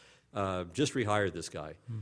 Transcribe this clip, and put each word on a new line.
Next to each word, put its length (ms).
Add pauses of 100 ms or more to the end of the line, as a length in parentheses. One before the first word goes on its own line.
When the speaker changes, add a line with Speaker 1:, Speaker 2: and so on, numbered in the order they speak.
(340)
Speaker 1:
uh, 400
just 220
rehired 380
this 160
guy 260 (120)
Speaker 2:
Hmm. 140